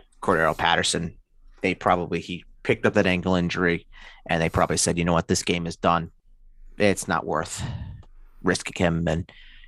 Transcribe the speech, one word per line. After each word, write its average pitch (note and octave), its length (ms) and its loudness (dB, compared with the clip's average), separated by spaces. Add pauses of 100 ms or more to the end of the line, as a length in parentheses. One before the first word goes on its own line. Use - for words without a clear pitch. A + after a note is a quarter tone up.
(220)
Cordarrelle D#2+ 360 2
Patterson. E2+ 580 0 (460)
They F#2 120 0
probably, F2 460 0
he F2 240 -10 (200)
picked - 220 0
up G#2+ 80 2
that G2 140 4
ankle F2+ 280 2
injury, F2 520 0 (380)
and E2 160 0
they E2 80 0
probably E2+ 280 2
said, E2+ 200 0
"You E2+ 80 0
know F2 80 2
what? E2 140 0
This F2+ 160 0
game F2 240 -2
is E2+ 80 -8
done. E2+ 360 0 (640)
It's G2+ 300 2
not E2+ 180 -2
worth D#2+ 380 -4 (800)
risking - 360 -2
him." E2 300 0
And E2 240 -2 (360)